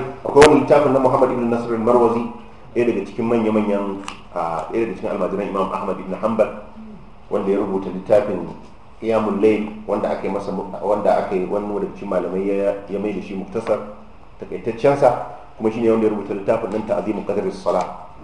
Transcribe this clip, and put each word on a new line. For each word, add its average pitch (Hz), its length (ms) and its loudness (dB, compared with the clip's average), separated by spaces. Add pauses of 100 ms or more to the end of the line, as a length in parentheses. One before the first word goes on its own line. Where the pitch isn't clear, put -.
(260)
akwai 143 220 10
wani 135 140 6
littafin 143 320 6
na 135 60 4
Muhammad 127 320 4
ibn 120 180 0
Nasr 117 240 -2
al-Marwazi, 117 480 4 (540)
ɗaya 120 100 2
daga 101 200 0
cikin - 200 -4
manya-manyan, 104 760 0 (320)
a, 82 360 -4
ɗaya 113 160 0
daga 95 80 -4
cikin 104 160 -6
almajiran 95 400 -2
Imam 95 240 0
Ahmad 92 240 -4
ibn 95 160 -8
Hanbal, 110 360 0 (840)
wanda 101 180 0
ya 98 80 4
rubuta 95 320 -2
littafin 95 560 0 (560)
Qiyamul 107 400 0
Layl, 107 320 4 (140)
wanda 98 240 0
aka - 100 -4
yi 98 80 -4
masa 98 240 -4
mu-, 95 160 -6 (160)
wanda 104 320 2
aka - 160 -2
yi 92 160 0
wani 101 160 -2
daga 98 320 -4
cikin 98 160 -10
malamai 90 320 -2
ya, 98 400 0
ya 98 140 -6
mai 104 140 -2
da 92 120 -6
shi 101 80 -10
muktasar 101 460 -2 (580)
takaitaccen 110 640 0
sa, 120 320 2 (240)
kuma 110 160 0
shine 117 160 2
wanda 110 160 4
ya 107 80 2
rubuta 101 240 -4
littafin 101 320 0
nan 107 160 -4
Ta'zimu 104 400 -2
Qadri 95 240 -2
Salah. - 560 -4 (180)